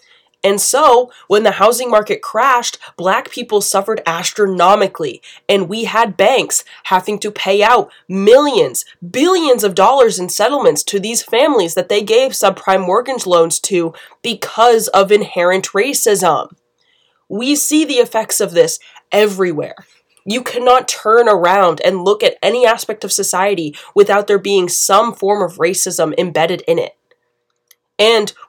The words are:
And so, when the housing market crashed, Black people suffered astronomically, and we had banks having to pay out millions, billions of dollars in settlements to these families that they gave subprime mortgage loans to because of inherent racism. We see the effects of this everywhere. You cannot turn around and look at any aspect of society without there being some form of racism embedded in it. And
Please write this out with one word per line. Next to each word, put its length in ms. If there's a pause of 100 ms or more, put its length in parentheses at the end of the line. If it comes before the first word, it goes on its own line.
(440)
And 160
so, 520 (160)
when 160
the 80
housing 400
market 320
crashed, 560 (180)
Black 320
people 320
suffered 460
astronomically, 1160 (260)
and 220
we 140
had 340
banks 460 (220)
having 340
to 120
pay 300
out 300 (180)
millions, 720 (240)
billions 560
of 120
dollars 420
in 120
settlements 540
to 160
these 220
families 540
that 140
they 120
gave 300
subprime 540
mortgage 420
loans 320
to 340 (300)
because 640
of 220
inherent 640
racism. 760 (800)
We 260
see 300
the 100
effects 460
of 100
this 280 (320)
everywhere. 640 (500)
You 160
cannot 460
turn 420
around 520
and 220
look 200
at 180
any 240
aspect 380
of 80
society 640 (180)
without 320
there 140
being 300
some 440
form 300
of 140
racism 600
embedded 500
in 120
it. 160 (1040)
And 340 (160)